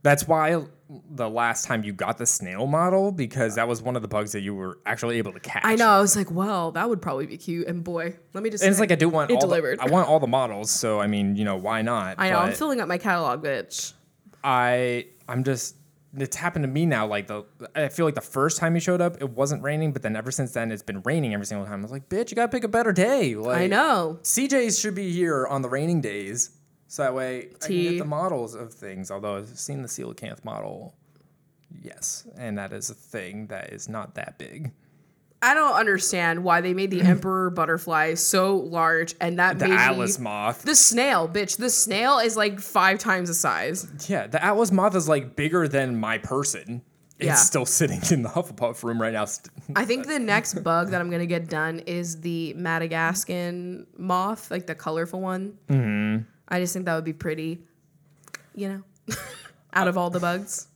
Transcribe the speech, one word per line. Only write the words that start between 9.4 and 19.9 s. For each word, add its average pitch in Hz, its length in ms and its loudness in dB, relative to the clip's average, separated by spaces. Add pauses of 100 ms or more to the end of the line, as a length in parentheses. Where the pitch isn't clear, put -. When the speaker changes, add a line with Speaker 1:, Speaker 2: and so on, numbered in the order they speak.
Speaker 2:
delivered. 151 380 2
Speaker 1:
the, 127 40 -2
I 131 40 2
want 160 220 6
all 156 100 6
the 135 80 2
models, 113 440 0
so, 110 280 2
I 101 80 2
mean, 101 300 2
you 107 80 2
know, 98 120 0
why 110 260 -2
not? 107 340 -2
Speaker 2:
I 190 140 2
know. 175 80 4
I'm 185 100 2
Speaker 1:
But - 80 -2
Speaker 2:
filling 277 240 0
up 160 80 -4
my 175 80 0
catalog, 165 460 -2
bitch. - 500 -6 (500)
Speaker 1:
I, 123 640 2 (200)
I'm 127 160 -2
just, 131 320 -2 (420)
it's 135 200 -6
happened 165 260 -2
to 135 60 -2
me 151 160 0
now. 117 200 2
Like, 104 220 -4
the, 104 160 -10 (320)
I 147 140 0
feel 165 160 0
like 147 100 0
the 110 60 -4
first 156 360 0
time 165 160 0
he 170 60 2
showed 175 220 0
up, 175 200 0
it 139 80 -4
wasn't 139 340 -2
raining, 151 280 -2